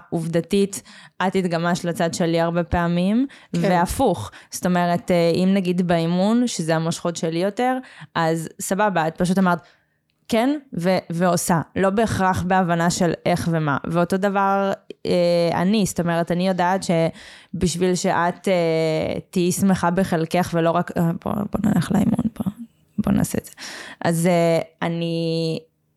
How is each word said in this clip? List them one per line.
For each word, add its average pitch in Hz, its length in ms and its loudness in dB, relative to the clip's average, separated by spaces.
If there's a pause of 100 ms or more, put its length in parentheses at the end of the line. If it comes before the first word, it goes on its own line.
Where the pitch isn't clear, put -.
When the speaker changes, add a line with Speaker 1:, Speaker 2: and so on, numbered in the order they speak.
Speaker 1:
עובדתית, 170 720 -2 (460)
את 196 80 -2
התגמשת 170 500 0
לצד 170 280 -2
שלי 170 260 0
הרבה 170 240 0
פעמים, 180 600 0 (280)
Speaker 2:
כן. 175 80 -2
Speaker 1:
והפוך. 175 720 0 (200)
זאת - 140 -6
אומרת, 175 460 0
אה, 170 240 4
אם 185 180 2
נגיד 180 340 0
באימון, 180 600 2
שזה 165 280 -2
המושכות 165 400 -2
שלי 165 240 -2
יותר, 240 380 0 (380)
אז 165 340 0 (120)
סבבה, 185 460 0
את 165 100 -4
פשוט 185 200 0
אמרת, 180 220 4 (680)
"כן", 262 320 0 (140)
ו-, 180 240 0 (120)
ועושה. 175 520 0 (140)
לא 190 140 2
בהכרח 190 540 0
בהבנה 175 460 2
של 170 220 0 (140)
איך 175 260 0
ומה. 156 260 0 (100)
ואותו 175 300 0
דבר, 196 540 0 (340)
אה, - 60 -2 (420)
אני, 196 320 2
זאת - 140 -4
אומרת, 170 320 -2
אני 180 160 0
יודעת 180 360 0
שבשביל 170 1120 -2
שאת, 175 520 -2
אה, 196 60 2 (760)
תהיי 180 220 0
שמחה 185 400 2
בחלקך, 180 600 0
ולא 165 180 2
רק, 170 260 -2
אה, 170 140 2 (140)
"בוא, - 80 -2
בוא 208 380 -2
נלך - 200 0
לאימון, - 340 2 (140)
בוא, 202 120 -6 (460)
בוא 196 160 0
נעשה - 240 0
את - 80 -6
זה." - 60 -20 (540)
אז, 165 220 2
אה, 170 320 4 (220)
אני 165 800 -2 (380)